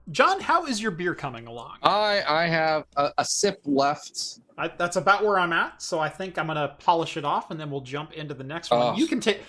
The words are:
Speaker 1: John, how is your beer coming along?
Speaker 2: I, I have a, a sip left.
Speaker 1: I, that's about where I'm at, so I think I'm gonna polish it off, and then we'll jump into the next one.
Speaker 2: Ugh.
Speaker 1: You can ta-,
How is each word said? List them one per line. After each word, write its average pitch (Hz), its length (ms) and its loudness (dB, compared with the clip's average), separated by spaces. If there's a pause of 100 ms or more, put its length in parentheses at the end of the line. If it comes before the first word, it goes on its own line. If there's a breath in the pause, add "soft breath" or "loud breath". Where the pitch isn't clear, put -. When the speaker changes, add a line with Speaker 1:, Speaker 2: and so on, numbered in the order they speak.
(100)
Speaker 1:
John, 349 300 4
how 330 260 2
is 220 160 -2
your 220 80 0
beer 170 240 -2
coming 117 320 -8
along? 120 360 -12
Speaker 2:
I, 202 440 2
I 160 200 2
have 160 380 0 (120)
a, 143 220 0
a 139 60 2
sip - 400 0
left. - 760 -2 (200)
Speaker 1:
I, 156 100 -2
that's 175 280 -4
about 196 280 4
where 202 140 4
I'm 175 140 2
at, 202 280 -2
so - 180 -4
I 151 120 0
think 190 280 -10
I'm 160 80 0
gonna 151 320 -2
polish 165 380 2
it 151 80 -4
off, 170 260 0
and 170 80 -8
then 151 120 -8
we'll 139 100 -6
jump 143 320 -8
into 156 220 -10
the 131 100 -12
next 151 260 -6
one. 120 100 6
Speaker 2:
Ugh. 123 180 2
Speaker 1:
You 311 80 2
can 262 140 -2
ta-, 202 180 2 (100)